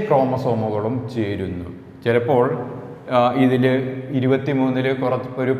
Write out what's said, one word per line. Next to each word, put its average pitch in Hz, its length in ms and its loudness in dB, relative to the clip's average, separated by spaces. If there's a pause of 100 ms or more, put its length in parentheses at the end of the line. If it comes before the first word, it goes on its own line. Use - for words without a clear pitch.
ക്രോമസോമുകളും 123 880 0 (180)
ചേരുന്നു. 95 560 -4 (340)
ചിലപ്പോൾ, 120 420 4 (680)
ആ, 123 40 4 (260)
ഇതിൽ 127 180 4 (540)
ഇരുപത്തിമൂന്നിൽ 131 680 0 (140)
കുറച്ച് 127 280 -2 (140)
ഒരു 131 160 2